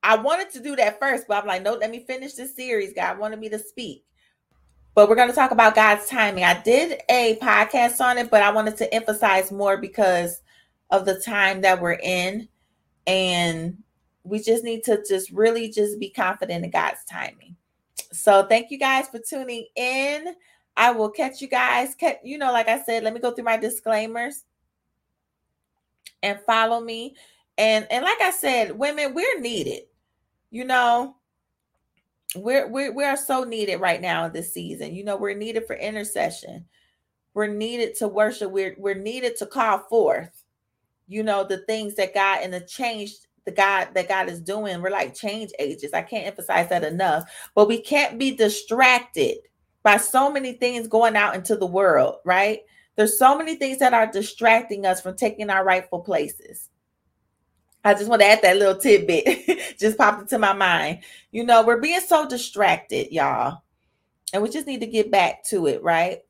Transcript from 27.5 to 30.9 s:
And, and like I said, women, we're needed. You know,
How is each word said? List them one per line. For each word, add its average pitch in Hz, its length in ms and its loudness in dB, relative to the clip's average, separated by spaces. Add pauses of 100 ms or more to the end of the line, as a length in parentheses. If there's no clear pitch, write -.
And, 220 340 2
and 247 140 -2
like 453 160 0
I 381 100 2
said, 240 460 -2
women, 285 380 -4
we're 381 260 -2
needed. 233 420 -6 (680)
You 240 140 -10
know, 254 520 0 (1160)